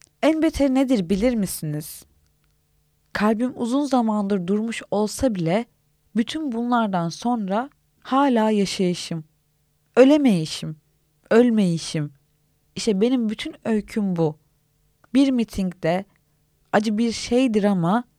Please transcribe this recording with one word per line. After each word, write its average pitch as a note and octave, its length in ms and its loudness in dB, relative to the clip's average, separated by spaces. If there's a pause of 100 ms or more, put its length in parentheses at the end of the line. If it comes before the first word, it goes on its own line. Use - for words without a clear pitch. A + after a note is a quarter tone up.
(220)
"En D#4 200 2
beteri C#4+ 320 0
nedir B3 360 0
bilir G#3 240 0
misiniz? D#3 680 -6 (1080)
Kalbim A3 440 0
uzun B3+ 280 -2
zamandır G#3 600 0
durmuş G#3+ 440 -2
olsa G#3+ 440 -2
bile F3+ 300 0 (520)
bütün C4+ 360 -4
bunlardan A3+ 560 -2
sonra A3+ 600 -4 (300)
hala B3+ 500 2
yaşayışım, F3+ 760 -2 (720)
ölemeyişim, A#3 800 4 (540)
ölmeyişim. F#3+ 840 2 (640)
İşte G3 240 -2
benim A#3+ 280 2
bütün C4 260 -8 (100)
öyküm G#3 520 -2
bu." D#3+ 220 0 (760)
Bir C4+ 160 4
mitingde F#3+ 720 -2 (720)
acı G#3+ 220 0
bir A#3 140 0
şeydir A#3 520 0
ama G3+ 400 0 (140)